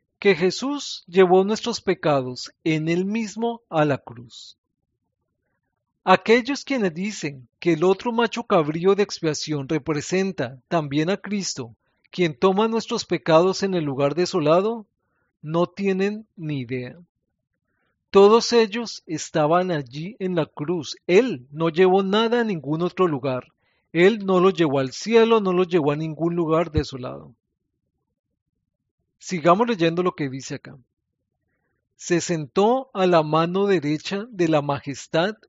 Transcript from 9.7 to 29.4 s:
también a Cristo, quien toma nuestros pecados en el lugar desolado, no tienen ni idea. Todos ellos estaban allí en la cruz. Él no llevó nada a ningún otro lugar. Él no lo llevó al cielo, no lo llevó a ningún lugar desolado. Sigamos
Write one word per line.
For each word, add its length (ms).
también 420
a 80
Cristo, 580
quien 260
toma 300
nuestros 380
pecados 580
en 100
el 100
lugar 300
desolado, 720
no 240
tienen 720
ni 240
idea. 400
Todos 420
ellos 540
estaban 640
allí 480
en 160
la 100
cruz. 520
Él 420
no 200
llevó 340
nada 380
a 20
ningún 400
otro 240
lugar. 400
Él 320
no 140
lo 120
llevó 280
al 140
cielo, 480
no 100
lo 140
llevó 260
a 60
ningún 360
lugar 380
desolado. 640
Sigamos 480